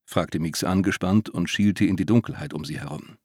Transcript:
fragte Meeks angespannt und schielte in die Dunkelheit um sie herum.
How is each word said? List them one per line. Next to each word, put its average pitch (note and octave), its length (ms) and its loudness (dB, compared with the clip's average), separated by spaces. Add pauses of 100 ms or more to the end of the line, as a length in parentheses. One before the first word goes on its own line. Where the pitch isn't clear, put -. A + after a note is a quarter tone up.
fragte - 360 -2
Meeks D#2+ 240 -4
angespannt F#2+ 640 2
und F2 180 -4
schielte G2+ 360 2
in F#2+ 120 2
die F2 100 0
Dunkelheit B2+ 460 0
um D2+ 120 -8
sie - 160 -8
herum. - 440 -12